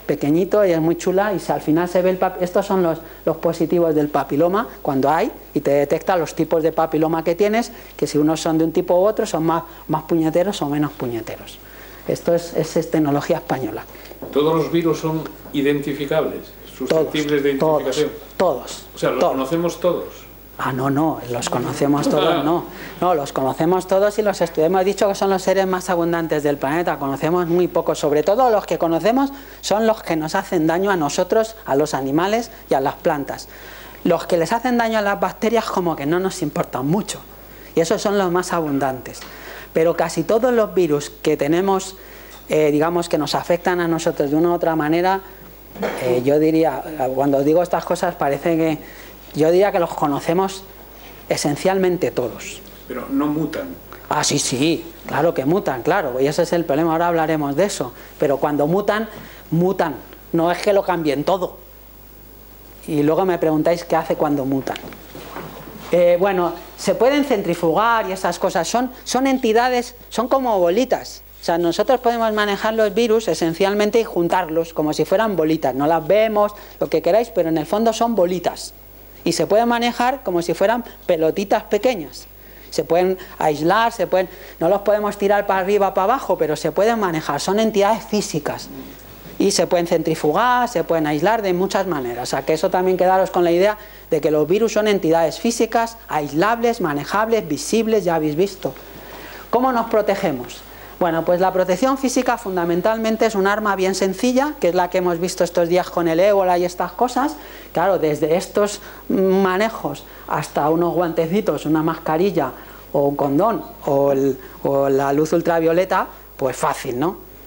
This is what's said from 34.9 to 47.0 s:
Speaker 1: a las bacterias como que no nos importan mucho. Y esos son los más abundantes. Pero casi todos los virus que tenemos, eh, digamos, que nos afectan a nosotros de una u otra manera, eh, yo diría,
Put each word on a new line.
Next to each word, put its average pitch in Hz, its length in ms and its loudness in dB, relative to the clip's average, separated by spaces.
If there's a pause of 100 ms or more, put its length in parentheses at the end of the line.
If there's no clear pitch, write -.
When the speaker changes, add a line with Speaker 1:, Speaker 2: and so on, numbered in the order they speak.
Speaker 1:
a 208 40 0
las 202 160 0
bacterias 214 460 0
como 175 320 -2
que 143 80 -6
no 170 160 0
nos 190 220 -2
importan 147 440 -4
mucho. 185 340 -2 (540)
Y 156 60 2
esos 202 220 0
son 202 160 0
los 190 120 2
más 180 220 0
abundantes. 139 680 -4 (520)
Pero 165 240 2
casi 165 280 -2
todos 233 280 2
los 214 220 2
virus 151 340 2
que 151 300 -2
tenemos, 185 580 0 (540)
eh, 156 200 4
digamos, 170 380 0
que 175 80 -2
nos 156 180 -2
afectan 175 460 0
a 170 80 0
nosotros 160 420 0
de 151 60 0
una 170 140 4
u - 20 2
otra 170 240 0
manera, 175 440 0 (840)
eh, 127 200 0
yo 143 160 4
diría, 160 440 2 (320)